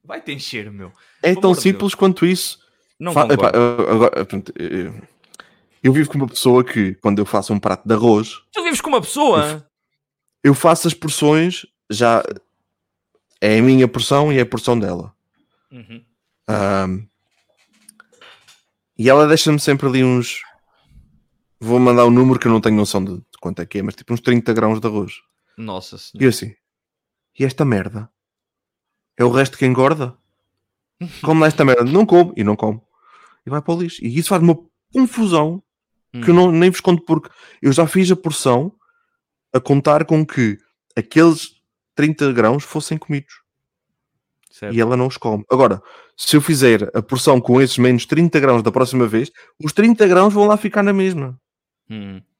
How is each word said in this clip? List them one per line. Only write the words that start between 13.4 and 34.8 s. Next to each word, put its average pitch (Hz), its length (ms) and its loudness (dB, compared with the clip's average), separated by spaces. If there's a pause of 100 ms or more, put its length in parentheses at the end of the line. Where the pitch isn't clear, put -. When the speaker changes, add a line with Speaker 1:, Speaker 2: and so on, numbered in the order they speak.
Speaker 2:
é 107 180 2
a - 20 2
minha 131 260 4
porção 143 440 -2
e 135 60 0
é 127 40 0
a 117 40 0
porção 120 340 -4
dela. 90 340 -8 (580)
Speaker 1:
Uhum. 117 320 -20 (440)
Speaker 2:
Ahm, 98 580 -4 (1900)
e 117 120 2
ela 147 180 6
deixa-me 151 320 2
sempre 139 280 -2
ali 131 160 0
uns, 123 380 -2 (1160)
vou 117 200 0
mandar 120 260 4
um 120 60 4
número 127 280 4
que - 80 -2
eu 117 40 4
não 110 100 2
tenho 110 160 0
noção 101 260 -2
de, 92 140 -10
de - 60 -18 (180)
quanto 87 200 -12
é 82 40 -10
que - 140 -10
é, - 20 -6
mas - 140 -10
tipo - 180 -10
uns 113 80 -8
trinta 120 320 0
grãos 110 260 0
de 113 80 -6
arroz. 104 260 -6 (440)
Speaker 1:
Nossa 101 380 -14
Speaker 2:
E 98 40 -20
Speaker 1:
Senhora. - 260 -6
Speaker 2:
eu 127 40 6
assim, 107 260 -6 (840)
"E 135 60 -4
esta 135 220 -4
merda?" 107 440 -4 (1080)
É 120 60 2
o 120 80 4
resto 131 260 -2
que 139 80 -2
engorda. 131 500 0 (840)
Speaker 1:
<laughs> 175 240 -16
Speaker 2:
Come 160 220 4
esta 151 200 2
merda. 123 180 4
Não 175 220 2
como. 175 300 4
E 107 80 -4
não 107 120 0
como. 107 260 -6 (640)
E 127 40 -14
vai 147 120 -6
para 170 120 -4
o 170 80 -4
lixo. 170 220 -10
E 117 140 -6
isso 165 120 -6
faz 180 120 0
uma 165 160 4 (360)